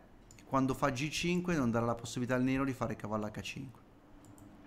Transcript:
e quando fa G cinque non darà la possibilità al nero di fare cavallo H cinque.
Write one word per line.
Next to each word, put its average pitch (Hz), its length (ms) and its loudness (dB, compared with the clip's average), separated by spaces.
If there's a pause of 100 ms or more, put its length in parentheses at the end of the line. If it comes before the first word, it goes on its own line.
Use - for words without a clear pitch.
(360)
e - 80 -20
quando 131 300 2
fa 143 160 2
G 135 180 -2
cinque 175 480 0
non 127 160 4
darà 117 140 4
la 117 100 2
possibilità 123 400 -2
al 127 80 4
nero 131 220 2
di 135 80 -2
fare 117 240 -2
cavallo 107 300 -2
H 104 140 -8
cinque. - 400 -10 (840)